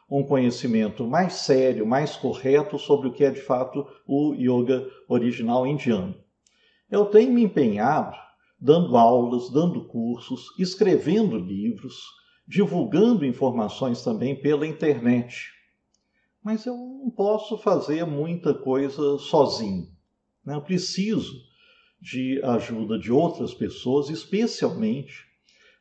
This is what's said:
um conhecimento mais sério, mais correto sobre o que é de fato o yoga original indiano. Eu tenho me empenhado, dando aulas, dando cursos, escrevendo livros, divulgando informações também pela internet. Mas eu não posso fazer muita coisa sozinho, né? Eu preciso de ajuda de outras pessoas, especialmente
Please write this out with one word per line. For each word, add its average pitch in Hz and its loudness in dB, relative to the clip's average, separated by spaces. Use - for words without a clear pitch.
um 139 0
conhecimento 120 0
mais 170 0
sério, 127 2
mais 143 0
correto 139 0
sobre 131 2
o 120 -4
que 143 2
é 135 4
de 123 -8
fato 131 -2
o 143 0
yoga 127 2
original 120 0
indiano. 110 -2
Eu 202 4
tenho 226 6
me 240 4
empenhado, 127 2
dando 139 4
aulas, 120 4
dando 151 0
cursos, 120 -8
escrevendo 180 2
livros, 101 -8
divulgando 180 2
informações 120 -2
também 123 -4
pela 147 0
internet. 123 -2
Mas 214 -4
eu 247 -6
não 254 -8
posso 208 -2
fazer 165 0
muita 156 -2
coisa 139 -2
sozinho, 110 0
né? 139 -10
Eu 147 -8
preciso 185 -4
de 131 -4
ajuda 110 -2
de 95 -4
outras 151 0
pessoas, 131 -4
especialmente 151 -4